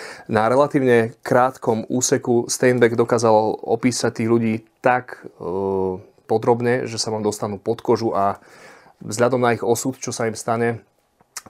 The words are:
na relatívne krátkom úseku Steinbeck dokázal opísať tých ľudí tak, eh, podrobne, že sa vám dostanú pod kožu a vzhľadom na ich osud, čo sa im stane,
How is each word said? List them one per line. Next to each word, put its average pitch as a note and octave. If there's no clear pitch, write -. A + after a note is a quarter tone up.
na G#2+
relatívne B2
krátkom B2
úseku B2+
Steinbeck B2
dokázal A#2
opísať A#2
tých A2+
ľudí A2+
tak, -
eh, F#2+
podrobne, A#2+
že A2+
sa -
vám G#2+
dostanú G#2
pod A2+
kožu A2+
a G2
vzhľadom A#2+
na A#2+
ich G#2
osud, A#2
čo -
sa A#2+
im A2
stane, A#2